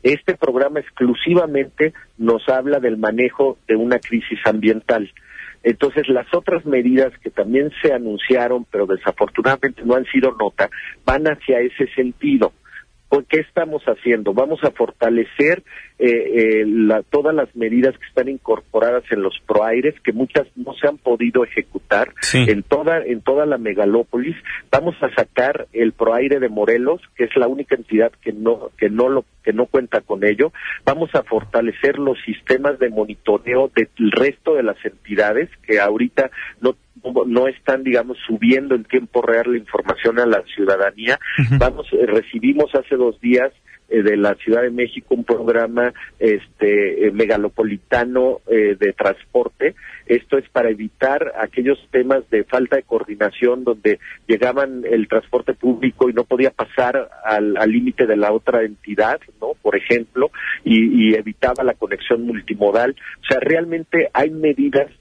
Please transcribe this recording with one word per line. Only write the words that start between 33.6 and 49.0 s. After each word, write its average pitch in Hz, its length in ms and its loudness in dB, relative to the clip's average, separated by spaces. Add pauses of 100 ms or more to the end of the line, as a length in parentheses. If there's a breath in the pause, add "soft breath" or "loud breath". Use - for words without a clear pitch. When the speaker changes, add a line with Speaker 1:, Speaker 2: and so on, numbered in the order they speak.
Speaker 1:
del 110 380 0
resto 143 440 0
de 131 80 0
las 104 200 -4
entidades 107 640 -2 (160)
que 107 140 2
ahorita 117 500 0 (300 loud breath)
no, 123 160 0 (500)
no 123 220 2
están, 131 360 -2
digamos, 123 340 -2 (100)
subiendo 127 480 2
en 113 80 -2
tiempo 123 380 -2
real 117 320 0
la 120 40 0
información 107 640 -2
a 123 60 2
la 107 180 2 (100)
ciudadanía. 98 680 0 (200 loud breath)
Speaker 2:
Ujú. 131 180 2
Speaker 1:
Vamos, 127 360 0
eh, 120 120 4
recibimos 123 680 0
hace 135 220 0
dos 123 240 0
días, 123 320 0 (360 loud breath)
eh, 113 120 2
de 104 160 2
la 101 180 2
Ciudad 117 280 0
de 123 80 -2
México 123 440 -4
un 120 80 -6
programa, 117 680 0 (260 loud breath)
este, 104 880 0
eh, 98 40 2
megalopolitano, 110 1400 -2
eh, 107 300 2
de 98 160 0
transporte. 123 840 -2 (320 loud breath)